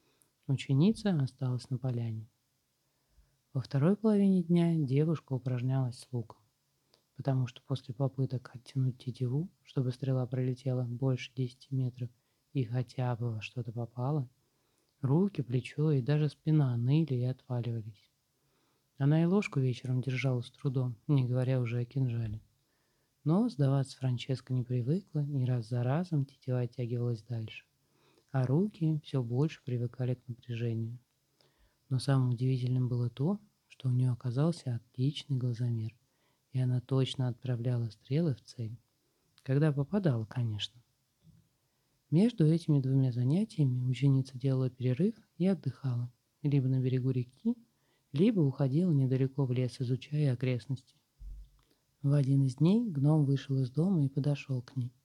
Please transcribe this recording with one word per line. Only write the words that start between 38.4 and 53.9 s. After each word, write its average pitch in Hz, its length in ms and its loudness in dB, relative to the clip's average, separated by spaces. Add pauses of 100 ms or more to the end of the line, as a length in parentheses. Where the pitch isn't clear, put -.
цель. 113 360 -10 (640)
Когда 143 300 2
попадала, 139 520 0
конечно. 107 560 -6 (1300)
Между 175 360 4
этими 156 340 4
двумя 131 320 2
занятиями 127 800 0
ученица 131 480 2
делала 131 320 0
перерыв 127 460 0 (200)
и 175 100 0
отдыхала, 131 640 -2 (320)
либо 139 260 2
на 131 120 2
берегу 127 300 0
реки, 131 460 -4 (560)
либо 196 280 2
уходила 143 520 2
недалеко 131 520 2
в 127 80 0
лес, 123 280 -2
изучая 131 520 -2
окрестности. 127 600 -4 (1080)
В 139 120 0
один 135 320 2
из 127 100 -2
дней 214 340 2
гном 147 360 4
вышел 135 340 0
из 127 140 -2
дома 165 320 2